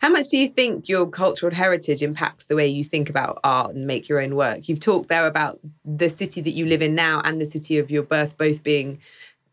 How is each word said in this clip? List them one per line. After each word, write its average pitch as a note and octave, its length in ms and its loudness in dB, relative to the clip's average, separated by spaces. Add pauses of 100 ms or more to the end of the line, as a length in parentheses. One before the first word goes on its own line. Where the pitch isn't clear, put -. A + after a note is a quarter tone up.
How C#4 80 2
much D4 200 2
do C4+ 100 2
you C4+ 100 4
think B3 400 0
your F#3 180 2
cultural F3 480 0
heritage E3+ 480 0
impacts D3+ 440 -4
the D3+ 100 2
way D3 100 4
you C#3+ 160 0
think D3 280 -2
about C#3 340 -4
art B2+ 300 2
and C3+ 120 -6
make B2+ 220 -4
your C#3+ 140 2
own C3+ 120 -4
work? C3 320 0
You've D#3 140 -2
talked F#3 300 0
there E3 160 2
about D3+ 340 -2 (240)
the D3+ 240 0
city F#3 320 -4
that D3+ 120 -4
you E3 120 -4
live D#3+ 160 2
in D#3 140 2
now D#3+ 280 2
and D#3+ 160 -2
the D#3 60 -2
city D3+ 320 -4
of C#3+ 140 0
your D3 120 0
birth D3+ 360 -2
both D3+ 240 0
being C#3+ 360 0 (540)